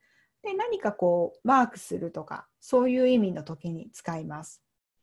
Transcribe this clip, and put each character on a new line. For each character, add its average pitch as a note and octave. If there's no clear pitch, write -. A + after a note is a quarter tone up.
で、 G4+
何 A4
か G#3
こ F3
う、 -
マ B3+
ー -
ク -
す -
る E3+
と D#3
か、 -
そ B3
う B3+
い B3+
う B3+
意 B3
味 F#3+
の D#3
時 D#3+
に E3
使 -
い D#3+
ま D#3
す。 -